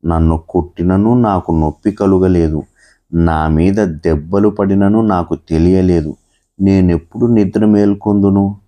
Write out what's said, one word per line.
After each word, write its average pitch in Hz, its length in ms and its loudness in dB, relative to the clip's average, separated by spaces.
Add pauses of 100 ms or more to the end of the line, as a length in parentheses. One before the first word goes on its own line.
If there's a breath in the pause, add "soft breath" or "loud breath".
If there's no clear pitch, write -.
నన్ను 82 440 0
కొట్టినను 92 640 -2
నాకు 104 380 -2
నొప్పి 80 400 -2
కలుగలేదు. 92 720 0 (500 soft breath)
నా 80 340 0
మీద 82 260 0
దెబ్బలు 87 760 -2
పడినను 101 520 0
నాకు 90 340 -2
తెలియలేదు. 85 800 0 (460)
నేనెప్పుడు 95 640 0
నిద్ర 107 400 0
మేల్కొందును? 101 920 0 (100)